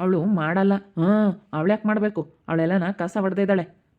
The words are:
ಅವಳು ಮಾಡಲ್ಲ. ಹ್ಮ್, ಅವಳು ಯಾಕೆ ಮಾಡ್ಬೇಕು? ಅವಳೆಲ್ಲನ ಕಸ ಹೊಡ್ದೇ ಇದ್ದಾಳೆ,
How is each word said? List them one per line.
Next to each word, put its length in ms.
ಅವಳು 240
ಮಾಡಲ್ಲ. 500
ಹ್ಮ್, 580
ಅವಳು 180
ಯಾಕೆ 180
ಮಾಡ್ಬೇಕು? 420
ಅವಳೆಲ್ಲನ 420
ಕಸ 300
ಹೊಡ್ದೇ 220
ಇದ್ದಾಳೆ, 440